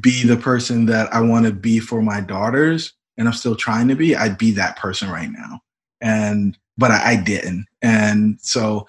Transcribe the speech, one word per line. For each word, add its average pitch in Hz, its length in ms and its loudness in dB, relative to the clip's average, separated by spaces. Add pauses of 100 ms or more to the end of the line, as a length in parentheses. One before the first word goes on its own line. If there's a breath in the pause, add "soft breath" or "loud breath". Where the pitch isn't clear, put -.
be 127 240 2
the 120 120 4
person 120 500 0
that 110 280 0
I 117 60 2
wanna 113 320 4
be 113 260 0
for 110 240 -4
my 104 180 -2
daughters, 123 720 -2 (240)
and 117 120 0
I'm 117 60 0
still 113 220 -4
trying 117 320 0
to 135 60 2
be, 156 220 2
I'd 104 220 -2
be 113 140 2
that 92 240 -4
person 95 320 -6
right 82 220 -8
now. - 300 -14 (400)
And, 104 580 0 (180)
but 113 140 4
I, 208 220 2
I 113 40 4
didn't. 98 500 -4 (160)
And 107 580 2
so 107 480 -2